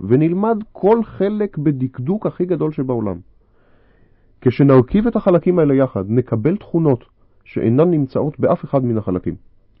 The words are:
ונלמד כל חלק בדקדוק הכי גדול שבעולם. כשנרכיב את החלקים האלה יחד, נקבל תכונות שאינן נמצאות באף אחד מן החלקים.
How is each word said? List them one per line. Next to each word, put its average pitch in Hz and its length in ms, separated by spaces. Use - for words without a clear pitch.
ונלמד 165 560
כל 220 320
חלק 208 540
בדקדוק 139 680
הכי - 180
גדול 156 280
שבעולם. 120 440
כשנרכיב 139 640
את 233 100
החלקים 180 420
האלה 147 160
יחד, 131 340
נקבל 113 480
תכונות 156 480
שאינן 131 460
נמצאות 147 500
באף - 240
אחד 139 200
מן 120 140
החלקים. 90 360